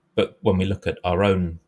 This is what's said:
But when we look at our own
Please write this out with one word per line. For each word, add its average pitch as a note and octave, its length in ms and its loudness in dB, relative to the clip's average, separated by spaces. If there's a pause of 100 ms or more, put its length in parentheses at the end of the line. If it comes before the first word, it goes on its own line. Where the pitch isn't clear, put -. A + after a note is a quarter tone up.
(140)
But - 280 -2
when G2 160 2
we F#2+ 80 0
look F#2+ 200 -4
at E2 180 -6
our F2+ 200 0
own F2+ 440 0